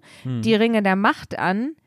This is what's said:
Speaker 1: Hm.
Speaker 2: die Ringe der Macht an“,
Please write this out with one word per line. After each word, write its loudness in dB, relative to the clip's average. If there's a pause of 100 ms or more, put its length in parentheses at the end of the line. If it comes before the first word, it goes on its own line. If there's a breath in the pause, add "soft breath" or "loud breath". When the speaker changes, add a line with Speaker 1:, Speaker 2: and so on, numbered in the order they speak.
(240 loud breath)
Speaker 1:
Hm. -4
Speaker 2:
die 2
Ringe 2
der 2
Macht -2
an“, -4 (120 soft breath)